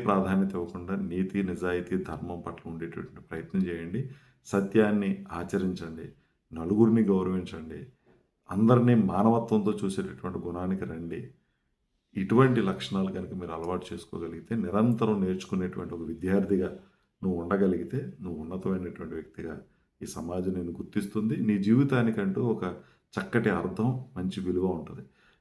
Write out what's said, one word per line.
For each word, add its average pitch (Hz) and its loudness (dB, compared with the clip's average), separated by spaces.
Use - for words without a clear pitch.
ప్రాధాన్యత 95 2
ఇవ్వకుండా 87 -6
నీతి, 92 -2
నిజాయితీ, 90 -2
ధర్మం 85 -8
పట్ల 85 -12
ఉండేటటువంటి 82 -10
ప్రయత్నం 82 -2
చేయండి. 85 -4
సత్యాన్ని 101 4
ఆచరించండి, 85 -4
నలుగురిని 107 6
గౌరవించండి, 90 0
అందరినీ 120 6
మానవత్వంతో 107 4
చూసేటటువంటి 95 -4
గుణానికి 90 -4
రండి. 82 -8
ఇటువంటి 117 6
లక్షణాలు 95 -2
కనుక 92 -8
మీరు 87 -8
అలవాటు 87 -4
చేసుకోగలిగితే, 85 -10
నిరంతరం 107 2
నేర్చుకునేటువంటి 92 -2
ఒక 82 -8
విద్యార్థిగా 90 2
నువ్వు 92 0
ఉండగలిగితే, 95 0
నువ్వు 87 -8
ఉన్నతమైనటువంటి 87 -6
వ్యక్తిగా 80 -10
ఈ 78 -10
సమాజం 90 -4
నిన్ను 85 -4
గుర్తిస్తుంది. 110 -2
నీ 104 4
జీవితానికంటూ 113 4
ఒక 98 -4
చక్కటి 110 0
అర్థం, 92 0
మంచి 95 -4
విలువ 90 0
ఉంటుంది. - -12